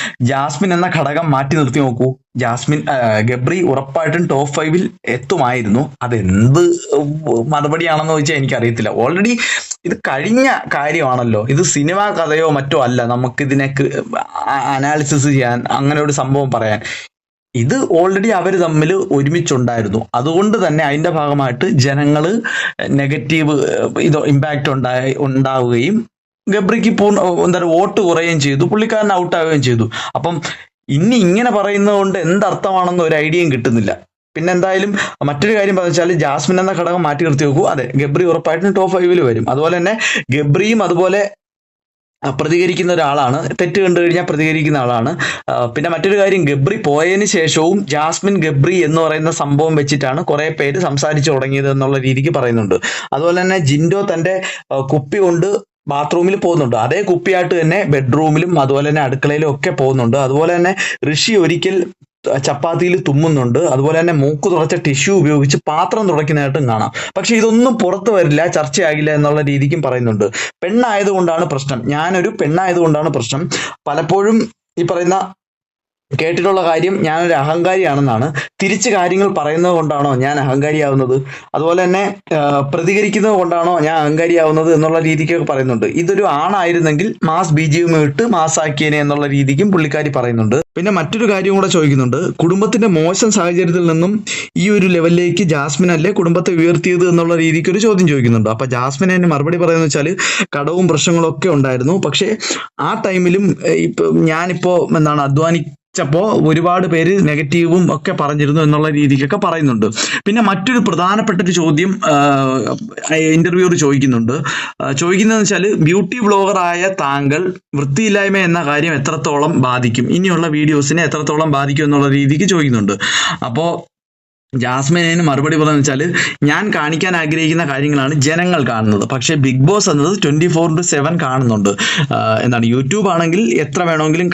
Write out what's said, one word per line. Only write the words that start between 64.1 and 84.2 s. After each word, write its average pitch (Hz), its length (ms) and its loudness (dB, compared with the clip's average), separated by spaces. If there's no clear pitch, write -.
മൂക്ക് 151 400 0
തുടച്ച 160 220 0
ടിഷ്യൂ 165 400 0
ഉപയോഗിച്ച് 147 420 2
പാത്രം 185 400 0
തുടയ്ക്കുന്നതായിട്ടും 147 600 0
കാണാം. 107 240 -2
പക്ഷെ 226 200 0
ഇതൊന്നും 233 420 4
പുറത്ത് 190 320 -2
വരില്ല, 160 360 2
ചർച്ചയാകില്ല 151 680 0
എന്നുള്ള 147 260 2
രീതിക്കും 143 420 0
പറയുന്നുണ്ട്. 120 420 0
പെണ്ണായതുകൊണ്ടാണ് 196 840 0
പ്രശ്നം, 135 440 -4
ഞാനൊരു 175 400 0
പെണ്ണായതുകൊണ്ടാണ് 165 680 0
പ്രശ്നം. 135 420 -4
പലപ്പോഴും 208 600 0
ഈ 170 40 0
പറയുന്ന 185 520 -2
കേട്ടിട്ടുള്ള 180 400 0
കാര്യം 170 400 0
ഞാനൊരു 165 300 0
അഹങ്കാരിയാണെന്നാണ്. 151 1000 0
തിരിച്ച് 214 280 0
കാര്യങ്ങൾ 190 440 2
പറയുന്നത് 160 380 0
കൊണ്ടാണോ 147 420 0
ഞാൻ 139 260 0
അഹങ്കാരിയാവുന്നത്? 139 840 0
അതുപോലെ 170 300 0
തന്നെ, 190 300 0
ആ, 143 260 0
പ്രതികരിക്കുന്നത് 202 720 0
കൊണ്ടാണോ 175 480 2
ഞാൻ 156 160 0
അഹങ്കാരിയാവുന്നത് 160 800 2